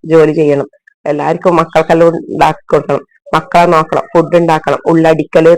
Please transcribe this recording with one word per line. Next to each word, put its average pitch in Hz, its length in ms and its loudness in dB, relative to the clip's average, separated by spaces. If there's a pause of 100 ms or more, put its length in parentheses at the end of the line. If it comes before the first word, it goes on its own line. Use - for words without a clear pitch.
(120)
ജോലി 156 280 4
ചെയ്യണം, 143 280 0 (380)
എല്ലാവർക്കും 156 540 -2
മക്കൾക്കെല്ലാം 165 500 0 (240)
ഉണ്ടാക്കി 156 380 -2
കൊടുക്കണം, 143 300 -2 (340)
മക്കളെ 170 380 0
നോക്കണം, 156 380 -2
ഫുഡ് 160 300 0
ഉണ്ടാക്കണം, 156 380 -2 (120)
ഉള്ളടിക്കല്, 160 680 2